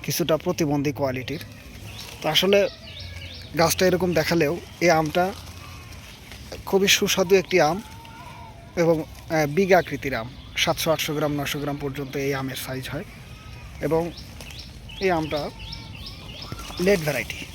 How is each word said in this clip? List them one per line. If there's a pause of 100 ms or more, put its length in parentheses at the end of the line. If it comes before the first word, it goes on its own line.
কিছুটা
প্রতিবন্ধী
কোয়ালিটির। (800)
তো
আসলে (880)
গাছটা
এরকম
দেখালেও (240)
এই
আমটা (1300)
খুবই
সুস্বাদু
একটি
আম (920)
এবং,
আহ,
বিগ
আকৃতির
আম। (280)
সাতশো
আটশো
গ্রাম,
নশো
গ্রাম
পর্যন্ত
এই
আমের
সাইজ
হয় (760)
এবং (880)
এই
আমটা (1300)
লেট
ভ্যারাইটি।